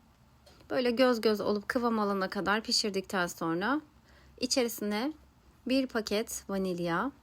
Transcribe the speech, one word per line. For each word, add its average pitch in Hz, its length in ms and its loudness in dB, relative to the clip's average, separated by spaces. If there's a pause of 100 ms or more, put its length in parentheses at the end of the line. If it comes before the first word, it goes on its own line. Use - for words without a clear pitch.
(680)
Böyle 247 220 2
göz 240 300 4
göz 214 200 2
olup 208 280 0
kıvam 233 300 2
alana 202 300 0
kadar 196 320 0
pişirdikten 196 680 -2
sonra 180 540 -2 (580)
içerisine 233 760 -2 (540)
bir 262 200 2
paket 220 640 -4
vanilya 185 600 -2 (120)